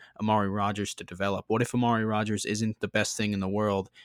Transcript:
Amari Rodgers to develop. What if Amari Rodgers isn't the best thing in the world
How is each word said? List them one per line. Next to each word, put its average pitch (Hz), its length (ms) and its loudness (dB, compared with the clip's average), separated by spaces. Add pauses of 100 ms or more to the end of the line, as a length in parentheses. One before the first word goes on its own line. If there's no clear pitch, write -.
(200)
Amari 107 300 2
Rodgers 101 460 -2
to - 80 -12
develop. 98 440 -4
What 113 140 4
if 117 120 -2
Amari 117 300 2
Rodgers 107 400 0
isn't 107 360 -2
the 98 80 -4
best - 280 0
thing 107 160 0
in 98 80 -2
the 95 80 -2
world 101 400 0 (160)